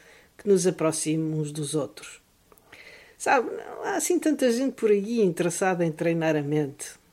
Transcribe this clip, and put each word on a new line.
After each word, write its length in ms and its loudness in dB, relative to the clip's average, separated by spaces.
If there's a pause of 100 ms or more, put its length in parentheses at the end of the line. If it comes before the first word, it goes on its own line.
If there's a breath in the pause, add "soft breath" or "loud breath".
(380 soft breath)
que 100 -4
nos 180 4
aproxime 680 0
uns 180 -2
dos 220 -4
outros. 460 -6 (960 loud breath)
Sabe, 320 2
não 340 -10
há 120 -4
assim 220 0
tanta 320 2
gente 240 0
por 160 0
aí 320 2
interessada 600 0
em 80 0
treinar 440 0
a 60 0
mente, 500 -2 (200)